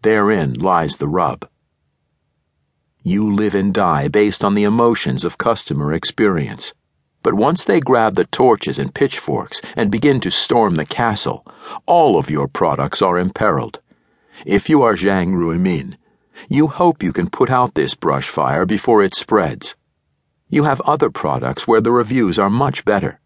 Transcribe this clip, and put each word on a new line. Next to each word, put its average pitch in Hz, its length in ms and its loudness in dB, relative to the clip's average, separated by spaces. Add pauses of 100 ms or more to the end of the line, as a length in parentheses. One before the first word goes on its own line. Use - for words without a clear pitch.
Therein 104 500 2
lies 82 420 0
the 71 140 -6
rub. 80 360 -2 (1600)
You 104 260 0
live 101 260 0
and 98 180 0
die 80 340 0
based 104 340 2
on 101 120 0
the 104 100 2
emotions 113 640 0
of - 120 -6
customer 73 540 -2
experience. - 840 -2 (500)
But - 100 0
once 165 300 0
they 190 160 2
grab 117 360 2
the 90 100 2
torches 104 540 0
and 67 140 -6
pitchforks - 680 -4 (160)
and 104 140 0
begin 131 300 2
to 90 100 -4
storm 107 440 0
the 78 100 -2
castle, - 600 -4 (400)
all 151 320 4
of 71 120 -2
your 71 200 -2
products 73 520 -2
are 90 160 2
imperiled. 92 600 -2 (680)
If - 240 -2
you 151 120 4
are 113 140 4
Zhang 92 380 0
Ruimin, 87 640 -2 (540)
you 151 180 2
hope 165 360 0
you - 100 -2
can - 160 -2
put 123 200 0
out 123 260 0
this 69 200 -2
brush 69 340 -2
fire 76 360 0
before 107 380 2
it 95 120 -2
spreads. - 600 -2 (760)
You 147 160 2
have 139 160 0
other 147 280 0
products 64 560 -4
where 113 160 4
the 113 100 2
reviews 117 460 2
are 101 120 2
much 127 340 0
better. 98 420 -2